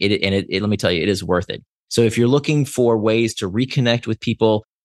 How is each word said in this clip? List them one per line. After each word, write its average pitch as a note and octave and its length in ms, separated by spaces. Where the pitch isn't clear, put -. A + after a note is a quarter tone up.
It, G2+ 200
and G2 120
it, G2 160
it, F#2+ 100
let G#2 80
me G#2 80
tell F#2+ 160
you, E2+ 100
it F2+ 60
is F#2+ 160
worth F2+ 240
it. - 160
So - 140
if A2+ 160
you're A#2+ 100
looking C#3+ 380
for A#2 320
ways A2 380
to F#2+ 140
reconnect A#2+ 560
with A2 140
people, A2 460